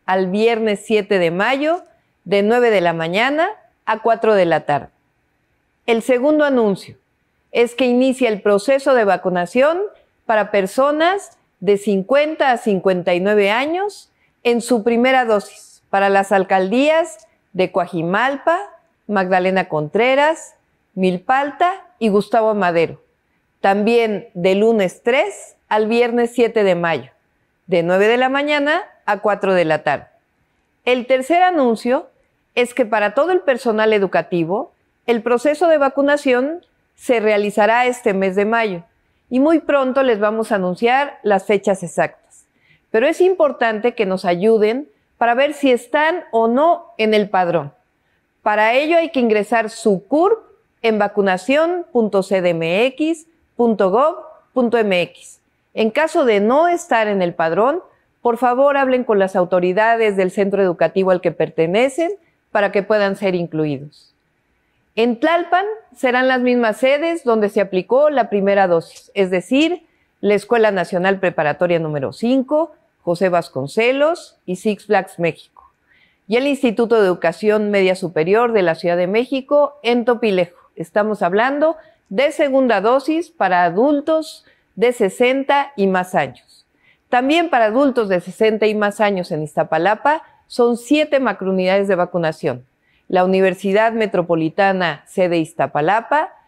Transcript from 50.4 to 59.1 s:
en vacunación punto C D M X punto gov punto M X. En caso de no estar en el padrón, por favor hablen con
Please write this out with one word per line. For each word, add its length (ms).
en 160
vacunación 920
punto 320
C 180
D 80
M 360
X 420
punto 380
gov 240
punto 240
M 260
X. 360
En 180
caso 320
de 160
no 260
estar 400
en 160
el 100
padrón, 480
por 160
favor 380
hablen 280
con 160